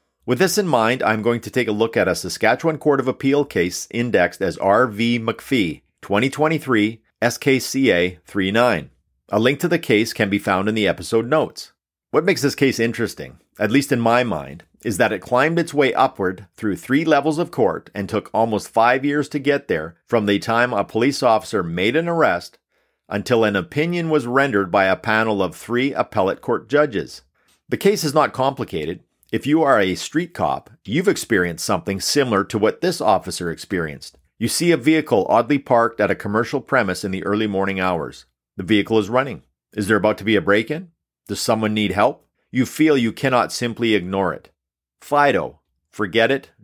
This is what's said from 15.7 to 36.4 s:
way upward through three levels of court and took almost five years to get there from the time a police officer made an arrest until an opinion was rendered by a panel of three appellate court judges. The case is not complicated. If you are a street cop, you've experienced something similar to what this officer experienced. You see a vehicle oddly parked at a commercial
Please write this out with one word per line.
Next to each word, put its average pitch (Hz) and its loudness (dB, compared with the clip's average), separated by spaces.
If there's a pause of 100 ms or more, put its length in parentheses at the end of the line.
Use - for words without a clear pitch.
way 139 2
upward 98 -2 (100)
through 101 -4
three 139 0
levels 151 2
of 175 -4
court - -2
and 98 -6
took 104 -4
almost 110 -2
five 123 2
years 143 -2
to 147 -6
get 143 -2
there 82 -4 (100)
from 110 0
the 101 2
time 120 0
a 101 0
police 135 0
officer 110 2
made 90 0
an 165 0
arrest 131 0 (480)
until 110 0
an 104 2
opinion 160 -2
was 151 0
rendered 120 0
by 95 4
a 95 2
panel 110 0
of 87 -2
three 123 -4
appellate - -2
court - -4
judges. 110 -2 (480)
The 120 -4
case 196 2
is 139 -2
not 139 2
complicated. 98 -4 (300)
If 110 -4
you 151 4
are 139 4
a 95 2
street 170 -6
cop, 71 -4 (160)
you've 151 0
experienced 90 0
something 98 -2
similar 117 0
to 110 -4
what 104 0
this 180 -2
officer 90 0
experienced. 80 -6 (220)
You 113 -2
see 170 0
a 160 4
vehicle 143 2
oddly 117 2
parked 117 2
at 101 2
a 98 0
commercial 110 -4